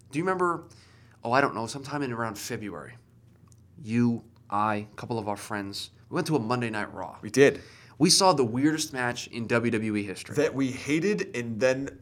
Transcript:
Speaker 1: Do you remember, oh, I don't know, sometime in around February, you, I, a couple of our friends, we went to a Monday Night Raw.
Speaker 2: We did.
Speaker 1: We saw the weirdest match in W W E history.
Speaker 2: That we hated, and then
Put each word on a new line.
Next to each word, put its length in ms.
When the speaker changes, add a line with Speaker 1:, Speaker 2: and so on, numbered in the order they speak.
Speaker 1:
Do 80
you 60
remember, 440
oh, 100
I 100
don't 120
know, 120
sometime 340
in 120
around 260
February, 560
you, 420
I, 420
a 60
couple 220
of 100
our 80
friends, 540
we 60
went 100
to 100
a 40
Monday 280
Night 240
Raw. 300
Speaker 2:
We 80
did. 320
Speaker 1:
We 140
saw 240
the 100
weirdest 480
match 360
in 180
W 240
W 260
E 60
history. 340
Speaker 2:
That 180
we 160
hated, 640
and 240
then 300